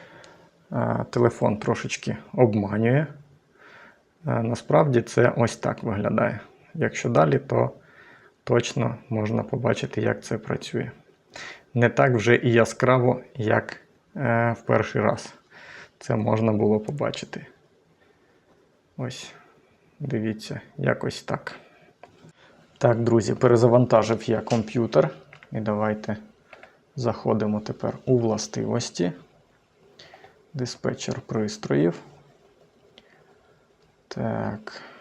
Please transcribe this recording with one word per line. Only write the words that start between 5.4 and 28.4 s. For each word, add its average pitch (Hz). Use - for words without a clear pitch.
так -
виглядає. 107
Якщо 120
далі, 139
то 123
точно 120
можна 110
побачити, 117
як 113
це -
працює. -
Не 120
так 135
вже 117
і 120
яскраво, 123
як, 113
е, 117
в -
перший 113
раз 107
це -
можна 110
було 107
побачити. -
Ось, -
дивіться, 110
якось -
так. -
Так, 117
друзі, 113
перезавантажив 117
я 143
комп'ютер. 120
І 120
давайте 107
заходимо 107
тепер 113
у 131
властивості. 113